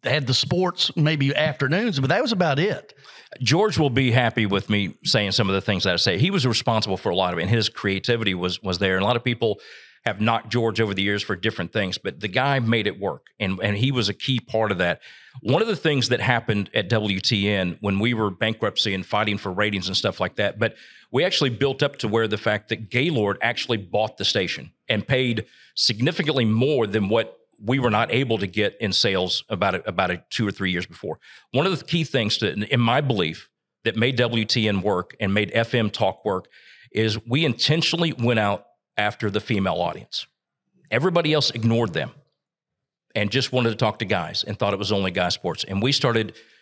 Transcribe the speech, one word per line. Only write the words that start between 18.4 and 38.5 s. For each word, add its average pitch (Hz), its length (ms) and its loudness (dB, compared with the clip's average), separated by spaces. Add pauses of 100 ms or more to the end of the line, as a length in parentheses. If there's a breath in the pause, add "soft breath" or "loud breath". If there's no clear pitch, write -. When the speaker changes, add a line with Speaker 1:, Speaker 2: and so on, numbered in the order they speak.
Speaker 2:
and 92 120 -6
fighting 104 320 0
for 98 140 -6
ratings 98 360 -2
and 92 100 -4
stuff 101 240 -2
like 90 140 -4
that, 104 240 -2
but 113 160 -2 (360 loud breath)
we 143 140 2
actually 180 240 0
built 135 320 -2
up 143 160 0
to 117 100 -4
where 113 200 2
the 104 100 -2
fact 104 320 -2
that 113 200 -6
Gaylord 120 520 0
actually 117 360 -2
bought 101 400 -2
the 95 80 -6
station - 460 -2 (160)
and 107 180 0
paid 127 400 0 (280 loud breath)
significantly 135 720 0
more 120 420 2
than 98 220 0
what 110 300 0 (240)
we 127 160 0
were 123 100 2
not 107 240 2
able 117 240 2
to 98 100 -4
get 101 340 0
in 104 100 0
sales 92 560 0
about 95 280 0
a, 90 120 -4
about 92 240 0
a 87 180 -4
two - 160 -2
or 101 60 0
three 92 200 -2
years 87 140 -2
before. 85 340 -10 (340 loud breath)
One 139 120 2
of 190 140 0
the - 60 -14
key 165 180 0
things 117 360 0
to, 98 120 0 (220)
in 123 80 4
my 117 180 4
belief, 101 500 -2 (360)
that 104 100 0
made 120 220 0
W 117 260 0
T 107 240 0
N 101 140 2
work 92 400 -2
and 98 120 0
made 104 200 0
F 113 200 0
M 113 160 2
talk - 360 -2
work 95 240 -2 (420 loud breath)
is 107 340 0
we 143 200 0
intentionally 160 680 0
went 117 280 2
out 101 260 0 (320)